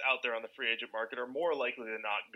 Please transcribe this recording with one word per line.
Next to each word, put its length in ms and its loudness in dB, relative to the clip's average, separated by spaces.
out 180 4
there 140 2
on 60 -2
the 120 -10
free 160 0
agent 220 -2
market 260 -2
are 80 0
more 280 2
likely 340 0
than 160 -4
not 320 0